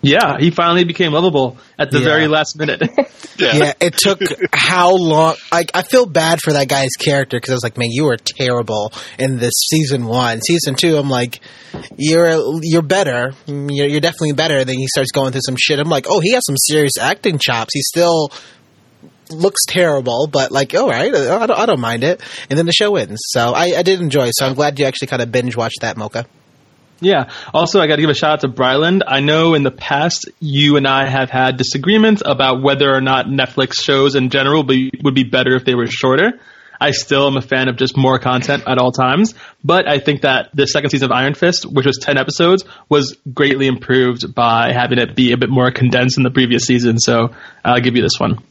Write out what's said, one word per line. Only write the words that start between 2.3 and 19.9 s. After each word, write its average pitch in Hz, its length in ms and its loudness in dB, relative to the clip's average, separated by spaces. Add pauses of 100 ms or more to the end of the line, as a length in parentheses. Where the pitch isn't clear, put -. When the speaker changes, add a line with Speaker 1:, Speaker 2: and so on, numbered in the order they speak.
Speaker 1:
minute. 151 300 -4
<laughs> - 40 -4 (460)
Speaker 3:
Yeah. 117 180 0
Speaker 2:
Yeah, 147 240 2
it 175 180 0
took 196 220 0 (320)
how 180 460 2
long? 160 380 2 (140)
I, 170 240 0
I 180 100 0
feel 247 220 4
bad 160 380 2
for 160 80 0
that 139 160 2
guy's 135 220 0 (100)
character 139 400 0
'cause 131 120 -6
I - 20 0
was 123 100 -4
like, 120 140 -6
"Man, 120 120 -2
you 127 140 -2
were 127 140 2
terrible 117 760 -4 (260)
in 135 200 -2
this 120 160 -2 (160)
season 139 380 0
one." 117 340 -2
Season 170 340 -2
two, 160 220 2
I'm 143 120 0
like, 123 300 -4 (560)
"You're, 160 680 0
you're 165 200 0
better. 139 500 -2 (160)
You're, 143 400 -4
you're 147 140 0
definitely 160 320 -2
better." 139 320 0
Then 131 120 -6
he 131 100 -4
starts 131 240 -2
going 135 200 0
through 131 140 -4
some 131 120 -4
shit. - 220 0
I'm 143 80 -2
like, 147 220 0
"Oh, 190 100 2
he 185 140 0
has 247 120 0
some 139 120 -2
serious 147 420 0
acting - 400 -2
chops." 117 340 -2
He 143 80 -4
still 165 480 0 (1000)
looks 165 400 0
terrible, 143 580 0